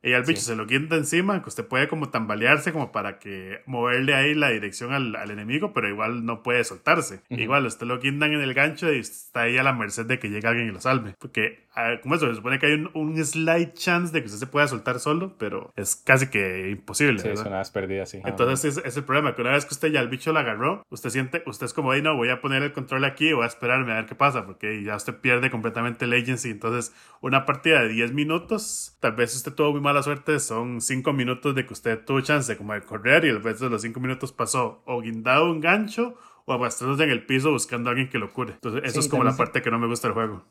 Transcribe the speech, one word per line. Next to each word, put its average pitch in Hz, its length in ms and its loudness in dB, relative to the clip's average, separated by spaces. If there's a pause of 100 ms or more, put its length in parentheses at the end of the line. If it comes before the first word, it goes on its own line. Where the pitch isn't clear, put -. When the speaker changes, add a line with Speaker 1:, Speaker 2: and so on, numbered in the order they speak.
Speaker 1:
Y 123 120 2
al 127 80 4
bicho 156 200 2
Speaker 2:
Sí. - 40 -4
Speaker 1:
se 117 100 -2
lo 107 120 -4
quita 147 300 0
encima, 175 440 2
que - 80 -12
usted - 180 -8
puede 135 200 2
como 151 220 -4
tambalearse 117 600 2
como 151 200 -4
para 101 260 -4
que 95 480 -12
moverle 127 480 2
ahí 143 220 4
la 147 140 2
dirección 113 440 -4
al, 123 220 -2
al 104 160 -8
enemigo, 120 420 -4
pero 110 160 0
igual 113 380 -2
no 113 160 -4
puede 120 200 2
soltarse. 147 680 0
Speaker 2:
Ujú. - 100 -4
Speaker 1:
Igual, 131 240 2
usted 117 220 -6
lo 123 120 -2
guindan 143 340 0
en 147 80 0
el 131 120 -2
gancho 156 400 2
y 123 60 0
está - 420 -8
ahí 120 160 2
a 131 60 4
la 135 100 4
merced 113 320 -4
de 127 140 0
que 107 100 -6
llegue 104 180 -2
alguien 117 200 2
y 107 40 -4
lo 92 80 -10
salve. 120 380 0
Porque, - 480 -4 (100)
ah, 117 180 0 (100)
como 131 100 -2
eso, 156 160 2
se 117 60 -2
supone 123 240 -2
que 151 80 2
hay 151 60 6
un, 156 200 -2
un 156 320 -2
slight 165 480 2
chance 175 400 0
de 160 80 2
que 117 60 -8
usted 101 100 -10
se 127 80 -6
pueda 143 220 2
soltar 123 320 -2
solo, 170 400 -2
pero - 360 -6
es 101 200 -2
casi 131 340 4
que 95 400 -2
imposible, 110 480 0
Speaker 2:
Sí, 98 120 -2
Speaker 1:
¿verdad? 104 120 -2
Speaker 2:
es 104 60 -6
una 95 100 -4
vez 95 140 -4
perdida, 95 340 -4
sí. 95 200 -14
Speaker 1:
Entonces, 131 520 0
Speaker 2:
Ah. 185 40 -4
Speaker 1:
es, - 40 -12
es 127 120 -6
el 147 80 -6
problema, 139 300 2
que 127 60 -4
una 123 120 2
vez 143 120 2
que - 80 -10
usted 160 180 -2
ya 139 100 2
el 120 80 0
bicho 131 240 -4
lo 156 40 4
agarró, 127 540 -2
usted 120 180 -8
siente, 131 380 -2
usted - 180 -8
es - 80 -8
como, 135 180 0
"Ay, 143 120 2
no, 156 120 2
voy 120 140 0
a 127 120 0
poner 135 200 0
el 143 120 -2
control 135 320 -2
aquí, 151 280 2
voy 120 120 4
a - 20 0
esperarme 123 460 0
a - 20 0
ver 113 100 -2
qué - 80 -12
pasa", 127 320 2
porque 104 380 -6
ya 104 120 -2
usted - 200 -6
pierde 123 340 2
completamente 117 560 -2
el 120 80 2
agency. 123 380 0
Entonces, 113 420 -4 (280)
una 135 260 2
partida 147 340 4
de 113 80 2
diez 117 240 0
minutos, 170 840 -4
tal 117 140 0
vez 117 220 0
usted 135 180 -6
tuvo 147 180 2
muy 143 100 -2
mala 143 220 2
suerte, 147 380 -2
son 120 400 -4
cinco 131 320 0
minutos 127 420 0
de 131 100 0
que - 60 -16
usted 113 320 -2
tuvo 135 160 2
chance 131 380 0
como 107 160 -8
de 101 80 -4
correr 127 420 4
y 151 60 6
el 107 120 2
resto 110 240 -2
de 123 60 0
los 107 100 0
cinco 117 200 -6
minutos 131 320 -4
pasó 120 520 -2
o 123 140 -2
guindado 117 500 2
un 160 120 -2
gancho 214 540 0 (300)
o 127 80 -4
arrastrándose 127 520 0
en 143 60 2
el 117 140 -2
piso 135 260 2
buscando 123 380 -2
a - 20 0
alguien 131 180 0
que 120 100 -2
lo 101 140 -6
cure. 123 200 -4
Entonces, 120 300 -6
eso - 120 -4
Speaker 2:
Sí, 143 40 2
Speaker 1:
es 147 80 2
como 131 160 2
Speaker 2:
también - 40 4
Speaker 1:
la 110 40 6
Speaker 2:
sí. 131 60 -2
Speaker 1:
parte 123 240 0
que 117 100 -2
no 117 80 0
me 117 80 2
gusta 117 220 0
del 101 60 -2
juego. 107 360 -2